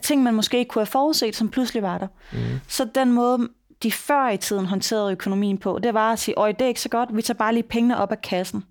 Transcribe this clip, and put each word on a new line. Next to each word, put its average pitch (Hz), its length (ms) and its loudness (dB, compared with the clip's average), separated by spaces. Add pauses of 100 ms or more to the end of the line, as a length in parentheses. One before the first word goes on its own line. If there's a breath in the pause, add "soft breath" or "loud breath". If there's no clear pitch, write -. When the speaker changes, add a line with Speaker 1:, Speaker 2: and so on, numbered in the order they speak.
Speaker 1:
ting, 285 200 2
man 240 120 4
måske 220 240 2
ikke 240 100 0
kunne 226 120 -2
have 214 60 0
forudset, 269 500 0
som 220 120 0
pludselig 233 340 -2
var 180 160 -2
der. 190 80 -6 (260 loud breath)
Speaker 2:
Mhm. 117 360 -4
Speaker 1:
Så 254 260 -2
den 254 180 4
måde, 240 360 2 (340)
de 214 100 0
før 277 380 0
i 196 60 0
tiden 190 300 -2
håndterede 202 460 0
økonomien 196 460 0
på, 190 240 -2
det 233 120 0
var 220 180 2
at 220 60 -2
sige, - 180 -4
"Øj, 214 160 4
det 254 100 -2
er 262 60 4
ikke 240 120 -2
så - 80 -4
godt, 240 280 -2
vi 220 60 0
tager 226 160 -2
bare 220 160 2
lige 233 80 2
pengene 233 360 2
op 233 140 -2
af 214 100 -4
kassen." 190 480 -4